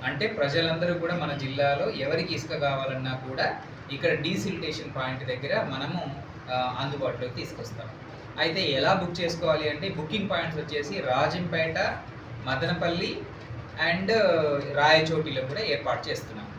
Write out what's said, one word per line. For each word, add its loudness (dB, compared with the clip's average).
అంటే -2
ప్రజలందరూ 2
కూడా 0
మన 0
జిల్లాలో 2
ఎవరికి 0
ఇసుక -4
కావాలన్నా 0
కూడా -2
ఇక్కడ 2
డీసిల్టేషన్ -2
పాయింట్ -4
దగ్గర 0
మనము, -4
ఆ, 0
అందుబాటులోకి -2
తీసుకొస్తాం. -8
అయితే 2
ఎలా 4
బుక్ 0
చేసుకోవాలి 2
అంటే -4
బుకింగ్ -2
పాయింట్స్ 0
వచ్చేసి -4
రాజంపేట, 2
మదనపల్లి 0
and 2
రాయచోటిలో 6
కూడా -4
ఏర్పాటు 0
చేస్తున్నాం. -6